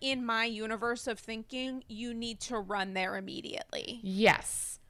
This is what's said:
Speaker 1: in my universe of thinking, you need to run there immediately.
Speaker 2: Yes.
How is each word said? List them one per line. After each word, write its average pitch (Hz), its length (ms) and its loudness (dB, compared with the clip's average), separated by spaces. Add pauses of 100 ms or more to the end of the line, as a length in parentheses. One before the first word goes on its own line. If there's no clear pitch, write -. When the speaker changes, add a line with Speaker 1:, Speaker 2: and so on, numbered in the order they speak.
Speaker 1:
in 269 240 0
my 226 200 2
universe 226 600 -2
of 226 120 -2
thinking, 254 680 -6
you 233 260 -6
need 233 280 -4
to 247 160 -2
run 196 380 -2
there 190 200 0
immediately. - 880 -6
Speaker 2:
Yes. - 760 4 (100)